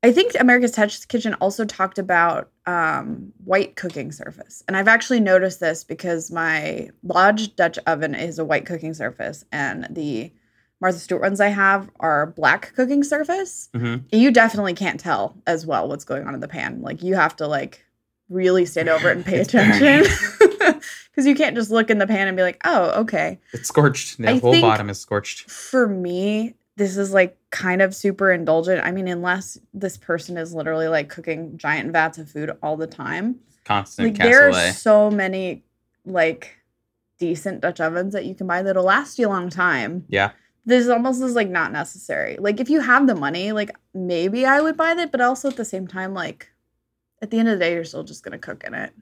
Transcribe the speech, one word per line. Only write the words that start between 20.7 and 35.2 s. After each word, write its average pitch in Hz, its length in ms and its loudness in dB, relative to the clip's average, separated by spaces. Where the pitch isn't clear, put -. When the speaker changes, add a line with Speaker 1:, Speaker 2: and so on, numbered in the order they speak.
Speaker 1:
<laughs> - 0 -
'cause 269 120 2
you 285 80 6
can't 285 220 0
just 220 160 -2
look 226 180 2
in 214 80 4
the 196 80 2
pan 196 220 0
and 185 80 -4
be 185 80 2
like, 180 200 -2
"Oh, 220 360 2
okay." 185 400 -4
Speaker 2:
It's - 140 -10
scorched. - 520 2
The 113 120 0
Speaker 1:
I 254 80 2
Speaker 2:
whole 127 140 4
Speaker 1:
think - 100 6
Speaker 2:
bottom 107 280 2
is 98 100 -8
scorched. - 500 -6
Speaker 1:
for - 380 -2
me, 196 680 -4
this 196 200 -2
is, 196 160 -4
like, 185 240 4
kind 185 320 0
of 190 100 2
super 196 380 0
indulgent. 165 560 0
I 175 60 -4
mean, 190 160 -4
unless 180 500 -4
this 196 220 -8
person 170 400 -6
is 165 180 -10
literally, 160 320 -4
like, 151 220 -2
cooking 160 500 -10
giant 151 340 -4
vats 160 260 0
of 156 120 -18
food 151 220 -8
all 151 140 -4
the 160 100 -6
time. 190 540 -8
Speaker 2:
Constant 104 420 -2
Speaker 1:
Like, 214 120 -2
there 247 300 8
are 277 40 4
Speaker 2:
cassoulet. 175 220 2
Speaker 1:
so 208 360 4
many, 190 540 -4